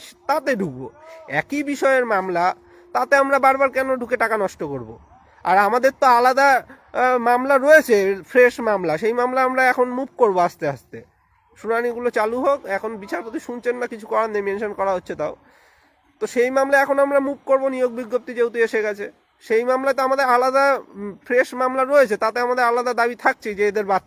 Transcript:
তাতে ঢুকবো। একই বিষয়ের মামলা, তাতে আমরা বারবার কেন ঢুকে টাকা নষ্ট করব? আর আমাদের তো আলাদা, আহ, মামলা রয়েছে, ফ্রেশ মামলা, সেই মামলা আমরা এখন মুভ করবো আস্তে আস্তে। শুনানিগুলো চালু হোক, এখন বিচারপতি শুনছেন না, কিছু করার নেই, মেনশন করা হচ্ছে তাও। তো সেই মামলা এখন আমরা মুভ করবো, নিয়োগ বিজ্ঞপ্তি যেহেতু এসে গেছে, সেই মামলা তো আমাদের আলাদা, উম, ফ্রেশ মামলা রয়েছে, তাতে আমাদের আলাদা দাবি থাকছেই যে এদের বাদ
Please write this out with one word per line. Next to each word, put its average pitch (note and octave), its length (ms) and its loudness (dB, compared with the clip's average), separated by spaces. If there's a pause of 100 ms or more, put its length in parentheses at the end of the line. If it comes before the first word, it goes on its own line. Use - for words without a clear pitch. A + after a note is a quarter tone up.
(260)
তাতে C#4 300 0
ঢুকবো। C3 340 -8 (380)
একই D#3 340 -4
বিষয়ের C4+ 440 0
মামলা, F#3 480 0 (380)
তাতে C4 240 0
আমরা C#4 220 2
বারবার C4+ 320 2
কেন C4 260 -2
ঢুকে A#3+ 200 -6
টাকা A3+ 200 0
নষ্ট F#3+ 280 -6
করব? B2 340 -10 (460)
আর F#3 140 4
আমাদের A#3+ 420 2
তো C#4 60 4
আলাদা, B3+ 500 4
আহ, - 640 -2
মামলা B3 400 2
রয়েছে, C#4 380 6 (340)
ফ্রেশ B3 300 4
মামলা, F#3+ 380 -2
সেই A3+ 140 -2
মামলা B3 360 -2
আমরা C4 160 0
এখন B3+ 260 2
মুভ B3+ 260 -6
করবো G3+ 240 2
আস্তে E3+ 280 -2
আস্তে। C3 300 -10 (580)
শুনানিগুলো A#3 540 -4
চালু A3+ 300 -2
হোক, C#4 260 -2
এখন G#3+ 300 -6
বিচারপতি A3+ 440 -10
শুনছেন A#3+ 360 -6
না, B3 100 -6
কিছু A3 200 -14
করার A3 240 -2
নেই, G#3 120 -4
মেনশন G3+ 300 -6
করা G3 200 -2
হচ্ছে F3+ 220 -6
তাও। D3+ 220 -8 (840)
তো A3 60 -4
সেই B3 240 0
মামলা C4+ 340 2
এখন C#4 140 0
আমরা C#4 220 2
মুভ C#4 260 -4
করবো, C4+ 220 0
নিয়োগ B3+ 240 -2
বিজ্ঞপ্তি A#3+ 420 -6
যেহেতু A#3 240 -2
এসে A3+ 240 0
গেছে, G3+ 300 -6 (280)
সেই A3+ 240 0
মামলা C4 280 0
তো C4+ 100 -2
আমাদের C4+ 240 0 (100)
আলাদা, C4 280 2 (300)
উম, G3+ 300 -12
ফ্রেশ B3 300 0
মামলা C4 300 -2
রয়েছে, C4 320 2
তাতে A3 240 -2
আমাদের B3 240 0
আলাদা A#3+ 300 0
দাবি A#3 200 0
থাকছেই A#3 400 -4
যে G3 140 -2
এদের G3+ 160 -4
বাদ F#3+ 220 -2